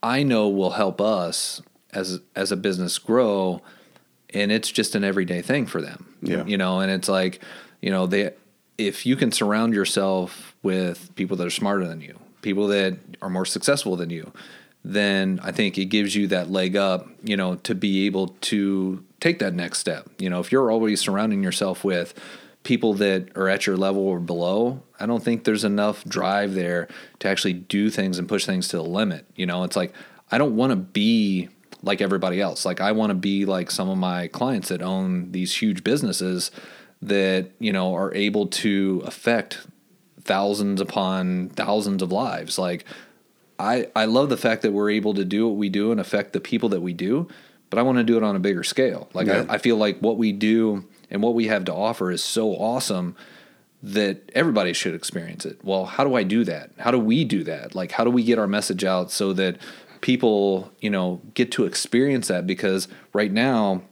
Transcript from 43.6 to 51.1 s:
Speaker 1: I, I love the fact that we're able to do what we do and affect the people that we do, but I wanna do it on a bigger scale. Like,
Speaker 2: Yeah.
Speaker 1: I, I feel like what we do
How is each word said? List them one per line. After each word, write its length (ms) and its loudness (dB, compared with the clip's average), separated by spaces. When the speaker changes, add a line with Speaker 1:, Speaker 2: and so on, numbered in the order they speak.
Speaker 1:
I, 360 0
I 80 4
love 240 4
the 80 2
fact 260 0
that 100 2
we're 180 2
able 240 2
to 100 0
do 240 2
what 80 0
we 120 0
do 220 0
and 100 2
affect 320 -2
the 80 -2
people 280 -2
that 120 0
we 120 -4
do, 360 -2
but 80 0
I 40 4
wanna 220 4
do 120 4
it 60 4
on 140 0
a 40 0
bigger 240 0
scale. 500 0
Like, 140 0
Speaker 2:
Yeah. 200 2
Speaker 1:
I, 60 -2
I 40 -2
feel 180 4
like 240 2
what 160 2
we 160 2
do 520 2